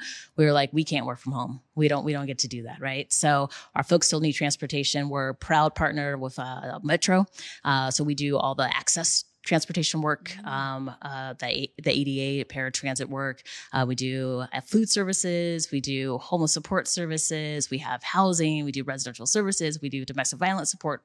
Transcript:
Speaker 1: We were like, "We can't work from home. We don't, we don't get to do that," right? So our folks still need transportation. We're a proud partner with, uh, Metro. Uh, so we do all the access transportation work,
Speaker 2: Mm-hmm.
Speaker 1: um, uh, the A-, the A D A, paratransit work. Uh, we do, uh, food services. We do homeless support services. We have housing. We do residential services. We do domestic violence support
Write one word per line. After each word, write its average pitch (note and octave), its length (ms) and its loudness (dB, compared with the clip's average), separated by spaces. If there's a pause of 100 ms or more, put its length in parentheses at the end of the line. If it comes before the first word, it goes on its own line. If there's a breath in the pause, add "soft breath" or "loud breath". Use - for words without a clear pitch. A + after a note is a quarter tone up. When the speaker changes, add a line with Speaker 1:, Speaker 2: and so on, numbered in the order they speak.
(360 loud breath)
Speaker 1:
We D#3 80 6
were D3+ 80 8
like, C#3+ 220 4
"We D#3 100 4
can't C#3+ 220 -2
work B2 140 -6
from C3 120 -6
home. B2+ 300 -6 (140)
We D3+ 120 6
don't, C#3+ 160 2
we D3+ 80 -2
don't C#3 140 -2
get C3+ 140 -4
to B2+ 100 -2
do A#2+ 140 -8
that," A#2 180 -14
right? C3+ 320 -6
So C#3 360 4 (240 loud breath)
our D3 100 0
folks - 240 6
still D#3 120 2
need D#3 140 2
transportation. C#3+ 720 -2
We're C#3 220 -2
a C3+ 60 -4
proud D#3 380 4
partner D3 440 0
with, C3 200 -8
uh, C3 460 -8
Metro. F#3 440 4 (360 loud breath)
Uh, C3+ 280 2
so D3 120 0
we D3 100 2
do C#3+ 240 2
all C3+ 180 0
the C3 100 2 (100)
access - 480 0 (220)
transportation D#3+ 560 2
work, D3+ 280 0
Speaker 2:
Mm-hmm. - 180 -12
Speaker 1:
um, C3+ 540 -4
uh, C3+ 380 -8
the B2 80 -6
A-, C3+ 340 -2
the D#3 100 2
A C#3 120 4
D C3+ 160 -2
A, C#3 240 0
paratransit C3 640 -4
work. C3+ 360 -6 (300 loud breath)
Uh, C3 160 2
we B2+ 80 0
do, B2+ 480 -2 (100)
uh, C3 60 -4
food G#3+ 300 2
services. F3 840 0
We C#3+ 80 0
do C3+ 380 -2
homeless D#3+ 340 0
support E3+ 380 -2
services. D#3 800 -2
We C3 80 -4
have B2+ 260 -8
housing. E3 600 2
We C#3 80 -4
do C3+ 100 -4
residential B2+ 420 -8
services. F#3 560 0
We C#3+ 80 -4
do C3 140 -6
domestic C3 360 -2
violence F#3 300 0
support - 360 -4